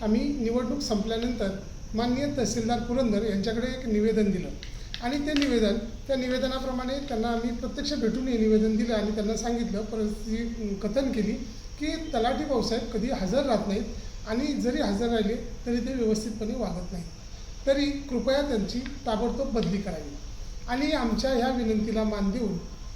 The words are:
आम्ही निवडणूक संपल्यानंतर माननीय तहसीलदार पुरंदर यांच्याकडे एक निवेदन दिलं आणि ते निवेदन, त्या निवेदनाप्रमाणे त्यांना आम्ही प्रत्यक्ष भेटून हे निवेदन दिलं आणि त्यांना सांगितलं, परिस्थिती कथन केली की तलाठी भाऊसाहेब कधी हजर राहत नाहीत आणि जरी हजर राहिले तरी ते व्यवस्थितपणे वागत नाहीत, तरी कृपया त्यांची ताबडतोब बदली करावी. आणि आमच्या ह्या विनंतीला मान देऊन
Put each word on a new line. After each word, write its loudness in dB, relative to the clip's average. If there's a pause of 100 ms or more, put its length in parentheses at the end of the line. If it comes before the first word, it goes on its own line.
आम्ही 4
निवडणूक 0
संपल्यानंतर 0 (460)
माननीय 2 (120)
तहसीलदार 0
पुरंदर 2
यांच्याकडे 0
एक -2
निवेदन 4
दिलं -2 (540)
आणि 0
ते 0
निवेदन, 4 (300)
त्या 2
निवेदनाप्रमाणे -2
त्यांना 0
आम्ही 0
प्रत्यक्ष -2
भेटून 0
हे 2
निवेदन 6
दिलं 2
आणि 2
त्यांना 0
सांगितलं, -2
परिस्थिती -2 (100)
कथन 2
केली 2 (480)
की -2
तलाठी 0
भाऊसाहेब 0
कधी 0 (140)
हजर 2
राहत 2
नाहीत 0 (440)
आणि 0
जरी 0
हजर 2
राहिले 0 (160)
तरी 0
ते -2
व्यवस्थितपणे 0
वागत -4
नाहीत, -6 (640)
तरी 4
कृपया 0
त्यांची 0
ताबडतोब -2
बदली 2
करावी. -4 (520)
आणि 0
आमच्या 2
ह्या 4
विनंतीला 2
मान 0
देऊन -2 (380)